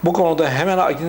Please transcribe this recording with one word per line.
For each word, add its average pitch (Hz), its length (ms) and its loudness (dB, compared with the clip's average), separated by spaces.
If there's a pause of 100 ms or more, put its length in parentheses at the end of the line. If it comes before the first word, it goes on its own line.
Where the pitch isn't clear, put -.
Bu 175 100 0
konuda 165 360 2
hemen 170 480 0 (120)